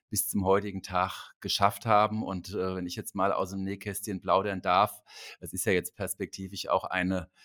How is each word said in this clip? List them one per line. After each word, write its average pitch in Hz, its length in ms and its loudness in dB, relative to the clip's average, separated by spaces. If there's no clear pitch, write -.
bis - 200 -2
zum 101 160 0
heutigen 95 380 2
Tag - 580 -2
geschafft - 440 2
haben. 107 380 4
Und, 92 280 -6
äh, 92 260 -2
wenn 90 100 -6
ich 87 100 -8
jetzt - 180 -10
mal 98 180 2
aus 92 180 0
dem 98 140 -4
Nähkästchen 98 560 -6
plaudern 95 420 2
darf, 98 400 4
es 85 120 -12
ist - 140 -4
ja 107 60 4
jetzt 90 240 0
perspektivisch 95 720 -8
auch 92 160 2
eine 92 440 -2